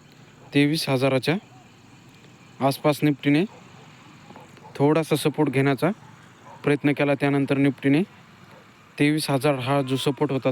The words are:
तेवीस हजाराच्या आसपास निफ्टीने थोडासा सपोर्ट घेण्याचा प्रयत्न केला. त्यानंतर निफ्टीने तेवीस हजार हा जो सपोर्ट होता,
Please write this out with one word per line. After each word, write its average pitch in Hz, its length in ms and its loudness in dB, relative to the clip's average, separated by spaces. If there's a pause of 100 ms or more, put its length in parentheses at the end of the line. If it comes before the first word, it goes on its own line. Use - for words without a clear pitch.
(540)
तेवीस 147 340 0
हजाराच्या 135 480 0 (1300)
आसपास 139 360 0
निफ्टीने 147 420 2 (1300)
थोडासा 156 400 2
सपोर्ट 151 340 -2
घेण्याचा 139 400 0 (720)
प्रयत्न 143 280 0
केला. 143 220 0
त्यानंतर 139 420 0
निफ्टीने 139 460 2 (960)
तेवीस 147 320 0
हजार 139 280 0
हा 139 240 0
जो 131 140 -4
सपोर्ट 143 360 -2
होता, 131 200 -2